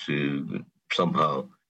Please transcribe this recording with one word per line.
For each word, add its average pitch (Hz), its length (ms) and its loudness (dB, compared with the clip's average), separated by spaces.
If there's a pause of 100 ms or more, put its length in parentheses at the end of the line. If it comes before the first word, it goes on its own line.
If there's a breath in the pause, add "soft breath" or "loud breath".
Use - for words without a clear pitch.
to 71 580 -2 (280)
somehow, 87 560 2 (220)